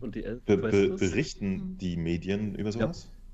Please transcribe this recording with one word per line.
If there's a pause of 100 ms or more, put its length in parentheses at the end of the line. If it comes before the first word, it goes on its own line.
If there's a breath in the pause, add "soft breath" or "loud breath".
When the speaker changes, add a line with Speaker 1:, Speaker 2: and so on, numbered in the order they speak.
Speaker 1:
und
die
El-,
Speaker 2:
Be-,
Speaker 1:
weißt
Speaker 2:
be-,
Speaker 1:
du
das? (120)
Speaker 2:
berichten
Speaker 3:
Mhm.
Speaker 2:
die
Medien
über
Speaker 1:
Ja.
Speaker 2:
sowas? (260)